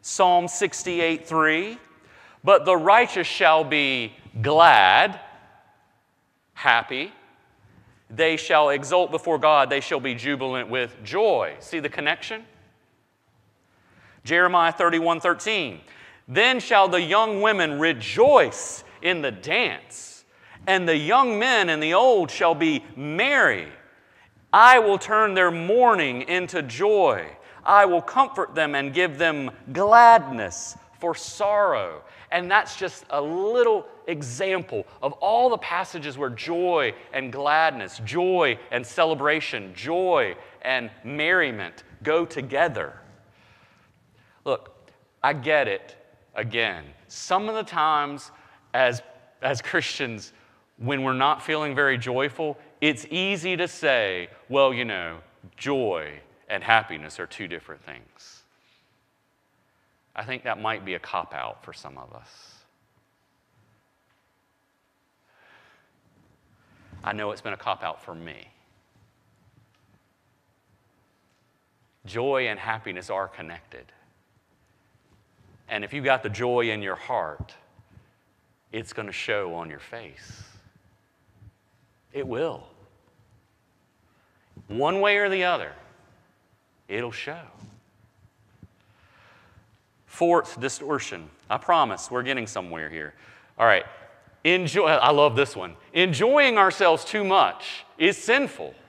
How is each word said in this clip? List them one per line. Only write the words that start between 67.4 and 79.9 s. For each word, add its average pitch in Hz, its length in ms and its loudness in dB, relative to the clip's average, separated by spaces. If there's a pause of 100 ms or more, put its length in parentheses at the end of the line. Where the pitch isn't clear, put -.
been 110 100 -10
a 95 60 -12
cop-out 90 440 -8
for 90 120 -16
me. 82 340 -20 (3500)
Joy 127 440 -2
and 104 100 -6
happiness 107 520 -10
are 95 180 -4
connected. 80 640 -20 (1800)
And 107 160 -8
if - 80 -14
you've 139 120 -10
got 131 180 0
the 104 80 -6
joy 120 400 -2
in 107 120 -6
your 95 140 -8
heart, 85 580 -8 (1160)
it's 110 220 -14
gonna 104 180 -12
show 98 420 -6
on 85 160 -12
your 73 80 -18
face. - 640 -20 (1700)